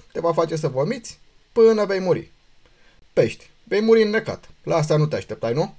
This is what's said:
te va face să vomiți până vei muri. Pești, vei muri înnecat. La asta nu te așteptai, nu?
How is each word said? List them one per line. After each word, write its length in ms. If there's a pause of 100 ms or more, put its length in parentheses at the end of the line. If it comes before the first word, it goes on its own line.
(120)
te 80
va 140
face 220
să 120
vomiți 520 (320)
până 340
vei 140
muri. 320 (840)
Pești, 360 (140)
vei 180
muri 220
înnecat. 460 (140)
La 120
asta 220
nu 80
te 100
așteptai, 380
nu? 260